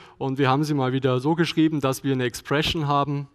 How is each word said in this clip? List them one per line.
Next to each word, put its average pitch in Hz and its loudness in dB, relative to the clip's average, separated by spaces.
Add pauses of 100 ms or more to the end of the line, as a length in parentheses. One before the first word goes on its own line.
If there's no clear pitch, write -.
(180)
und 135 -4
wir 135 4
haben 143 2
sie 151 -2
mal 127 0
wieder 127 0
so 151 0
geschrieben, 160 2
dass 135 -2
wir 135 0
eine 127 0
Expression 147 -2
haben 143 -2